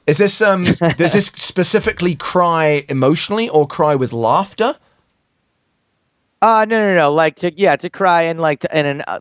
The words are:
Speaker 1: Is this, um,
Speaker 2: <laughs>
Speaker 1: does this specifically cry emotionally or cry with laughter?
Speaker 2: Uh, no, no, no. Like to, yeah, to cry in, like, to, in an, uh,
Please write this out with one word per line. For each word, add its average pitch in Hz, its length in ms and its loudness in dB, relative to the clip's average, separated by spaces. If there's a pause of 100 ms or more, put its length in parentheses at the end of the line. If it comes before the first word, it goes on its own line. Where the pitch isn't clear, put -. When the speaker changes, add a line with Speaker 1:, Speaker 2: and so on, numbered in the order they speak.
Speaker 1:
Is 147 100 2
this, 202 240 0
um, 196 220 2
Speaker 2:
<laughs> 170 340 0
Speaker 1:
does 170 160 0
this 196 140 2
specifically 180 880 -2
cry 160 720 0
emotionally 156 600 0
or 151 180 2
cry 151 260 0
with 131 200 -2
laughter? 180 640 -2 (1600)
Speaker 2:
Uh, 220 260 4
no, 220 200 0
no, 190 80 2
no. 147 180 4
Like 156 240 0
to, 175 180 -4
yeah, 170 200 2
to 170 160 -10
cry 175 320 2
in, 165 160 -4
like, 156 220 -2
to, 156 180 -2
in 143 80 0
an, 143 200 -6
uh, 92 140 -8